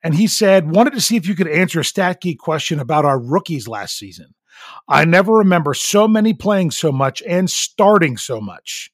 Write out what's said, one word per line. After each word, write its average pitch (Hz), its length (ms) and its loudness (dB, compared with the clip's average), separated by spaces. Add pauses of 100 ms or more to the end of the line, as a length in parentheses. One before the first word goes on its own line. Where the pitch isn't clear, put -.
And 165 120 0
he 202 100 2
said, 190 460 2
"Wanted 226 220 2
to 233 80 -6
see 233 160 0
if 170 100 -4
you 196 80 -4
could 170 120 -2
answer 165 340 0
a - 40 -4
Stat 185 360 -4
Geek 175 180 -6
question 156 400 -4
about 147 260 0
our 135 140 2
rookies 139 480 -4
last 104 300 -10
season. 95 360 -20 (540)
I 151 180 4
never 185 280 4
remember 180 420 2
so 208 320 2
many 220 260 2
playing 190 380 -2
so 156 200 -2
much 135 360 -2
and 180 220 0
starting 190 680 2
so 113 240 -8
much." - 520 -14